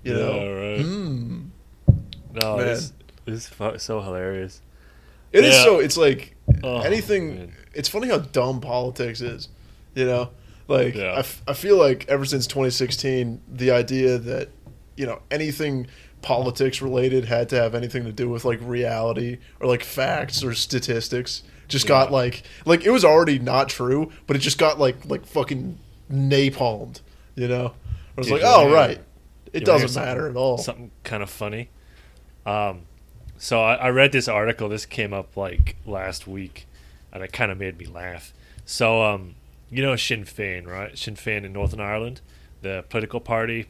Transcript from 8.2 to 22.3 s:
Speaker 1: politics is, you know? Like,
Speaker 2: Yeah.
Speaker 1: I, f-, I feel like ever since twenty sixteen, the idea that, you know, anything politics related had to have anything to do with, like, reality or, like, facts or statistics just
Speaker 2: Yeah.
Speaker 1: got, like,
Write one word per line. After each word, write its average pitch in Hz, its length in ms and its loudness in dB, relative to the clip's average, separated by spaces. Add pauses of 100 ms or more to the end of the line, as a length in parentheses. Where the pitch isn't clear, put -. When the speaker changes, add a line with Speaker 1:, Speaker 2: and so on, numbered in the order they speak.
Speaker 1:
politics 123 600 -4
is, 120 280 -10 (460)
you 131 120 0
know? 123 240 0 (380)
Like, 127 260 2
Speaker 2:
Yeah. 95 180 -4
Speaker 1:
I, 135 60 -2
f-, - 300 -6
I 139 40 -4
feel 196 240 4
like 135 320 4
ever 139 160 0
since 135 220 -2
twenty 131 240 0
sixteen, 127 760 -2
the 127 220 0
idea 123 480 2
that, 120 300 -6 (480)
you 139 100 -6
know, 113 140 -8 (100)
anything 147 580 -4 (340)
politics 127 580 0
related 127 440 0
had 117 260 0
to 131 60 0
have 113 180 2
anything 120 300 -6
to 110 80 -8
do 120 160 -4
with, 117 160 -6
like, 117 180 0
reality 120 760 -4 (220)
or, 131 80 -2
like, 123 140 2
facts 139 600 -4
or 120 100 -4
statistics 123 880 -4 (240)
just 139 200 -2
Speaker 2:
Yeah. - 20 -2
Speaker 1:
got, 135 240 6
like, 123 320 0 (200)